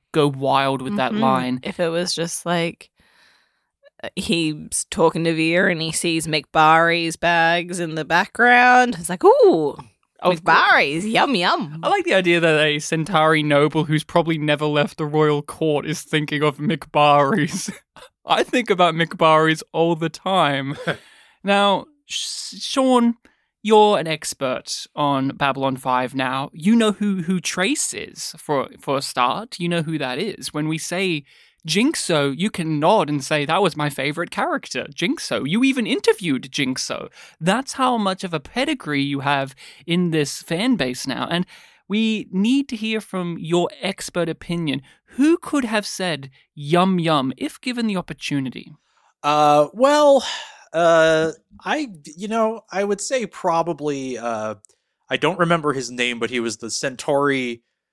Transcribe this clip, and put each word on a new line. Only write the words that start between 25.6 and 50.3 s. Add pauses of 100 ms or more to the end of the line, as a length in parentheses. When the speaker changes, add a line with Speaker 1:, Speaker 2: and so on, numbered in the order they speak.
Speaker 1:
five
now.
You
know
who,
who
Trace
is,
for, (100)
for
a
start.
You
know
who
that
is.
When
we
say (440)
Jinxo,
you
can
nod
and
say,
"That
was
my
favorite
character,
Jinxo."
You
even
interviewed
Jinxo. (300)
That's
how
much
of
a
pedigree
you
have (320)
in
this
fan
base
now.
And (400)
we
need
to
hear
from
your (140)
expert
opinion. (340)
Who
could
have
said (240)
"yum
yum"
if
given
the
opportunity? (500)
Speaker 4:
Uh,
well, (500)